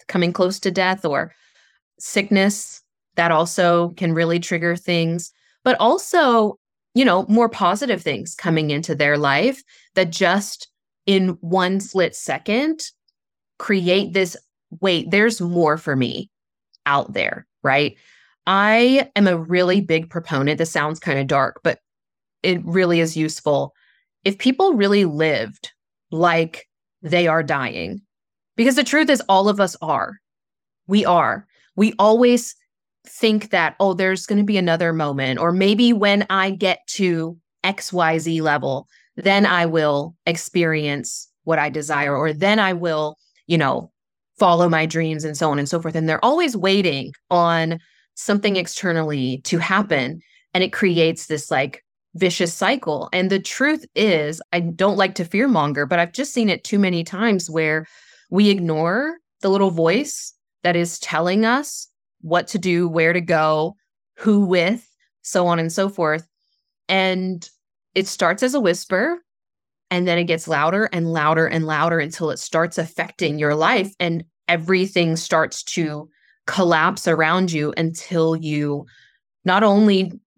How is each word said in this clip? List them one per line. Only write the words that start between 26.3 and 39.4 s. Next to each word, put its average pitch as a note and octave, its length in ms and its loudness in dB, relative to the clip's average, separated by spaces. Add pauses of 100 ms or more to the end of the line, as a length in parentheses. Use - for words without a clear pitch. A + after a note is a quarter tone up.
they E3+ 280 2
are D#3+ 160 2
dying, C3+ 560 -6 (560)
because B3 180 4
the C#4+ 80 2
truth D4+ 260 2
is C4+ 200 2
all G3 200 4
of G3+ 120 0
us F#3 200 0
are. D#3 360 -4 (720)
We G3 160 2
are. D#3+ 420 2 (300)
We G#3+ 240 4
always A#3+ 560 4 (500)
think G#3+ 440 -2
that, F3 280 0
"Oh, G3 160 2
there's F#3+ 320 -2
gonna G#3 160 2
be G3+ 160 0
another E3+ 340 0
moment, C#3 460 -2
or E3+ 140 0
maybe G#3 400 4
when G3+ 360 2
I F#3+ 220 0
get F#3+ 340 -2 (100)
to E3+ 420 -2 (260)
X G3 300 -6
Y E3 260 2
Z E3 220 -2
level, C#3 480 -2 (260)
then G3 320 2